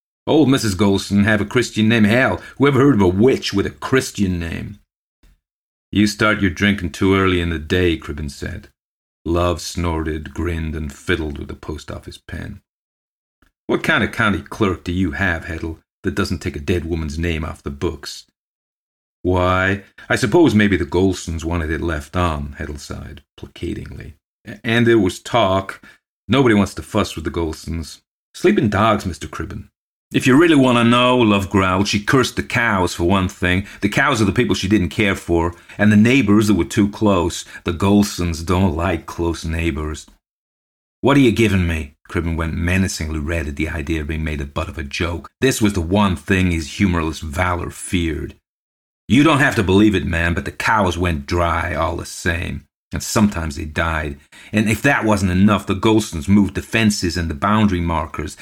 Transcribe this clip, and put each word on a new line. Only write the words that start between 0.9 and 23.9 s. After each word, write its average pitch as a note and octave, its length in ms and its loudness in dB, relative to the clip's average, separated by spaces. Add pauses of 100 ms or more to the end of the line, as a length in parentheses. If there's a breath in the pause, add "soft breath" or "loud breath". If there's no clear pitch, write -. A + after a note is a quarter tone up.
have G#2+ 160 4
a G#2+ 40 -4
Christian A2 440 0
name? A2+ 160 4
Hell, A2 320 4 (200 loud breath)
who C3 80 4
ever C#3 140 4
heard C#3 160 6
of G2+ 60 4
a F#2 60 6
witch G#2 460 2
with G2 140 0
a - 120 -14 (100)
Christian F#2+ 500 0
name?" E2+ 400 -8 (1120)
"You G#2 160 4
start G#2 340 0
your G2 80 2
drinking G2 440 0
too G2 200 2
early F#2+ 260 2
in E2+ 100 -2
the D#2+ 100 -4
day," E2+ 380 0
Cribben D2 340 -10
said. E2 380 -12 (540)
Love E2+ 380 0
snorted, D#2+ 720 -6
grinned, E2 420 -4
and D2+ 160 -8
fiddled D#2 460 -4
with - 120 -12
the - 40 -12
post - 380 -12
office - 260 -16
pen. E2+ 440 -14 (1080)
"What B2 160 -2
kind D3+ 200 0
of - 80 -2
county G#2 300 0
clerk - 420 -2
do F2+ 80 -4
you F2+ 200 0
have, E2+ 340 -4
Heddle, E2 340 -8 (240)
that F#2 120 -4
doesn't F#2 240 -2
take - 160 -8
a C#2+ 160 -12
dead E2+ 140 -2
woman's D#2+ 340 -6
name E2 260 -4
off E2+ 160 -10
the - 80 -10
books?" - 560 -8 (1080)
"Why, F#2 500 0 (300 loud breath)
I - 20 0
suppose B2 400 4
maybe G2+ 220 4
the D#2+ 200 -4
Golsons F2+ 460 -2
wanted E2 260 -4
it D#2 120 -6
left D#2+ 340 -6
on," D2+ 420 -4
Heddle D2 220 -10
sighed - 440 -14 (120)
placatingly. - 760 -12 (360)